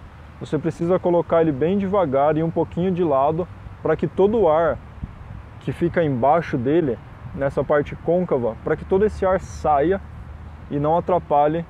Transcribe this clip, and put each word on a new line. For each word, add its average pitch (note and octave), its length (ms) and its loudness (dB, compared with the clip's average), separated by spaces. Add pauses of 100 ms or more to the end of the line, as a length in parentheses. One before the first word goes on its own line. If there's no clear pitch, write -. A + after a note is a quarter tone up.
(400)
Você C#3 200 -4
precisa E3+ 400 0
colocar E3+ 440 2
ele D#3 100 2
bem D#3 240 0
devagar D#3+ 580 2
e D#3 80 0
um E3 80 0
pouquinho E3+ 400 -2
de F3+ 140 0
lado D#3 420 2 (360)
para D#3 120 2
que - 120 -2
todo G#3 320 2
o F#3 100 6
ar D3+ 300 4 (800)
que - 120 -6
fica F3 320 0
embaixo C#3+ 540 2
dele, C3+ 420 0 (360)
nessa C#3 280 -2
parte D3 320 0
côncava, C#3+ 720 0
para D3+ 100 0
que - 120 -6
todo G3 180 2
esse G3+ 220 0
ar F#3 120 2
saia D#3+ 640 0 (720)
e C#3+ 100 -2
não D3+ 160 2
atrapalhe D#3+ 720 2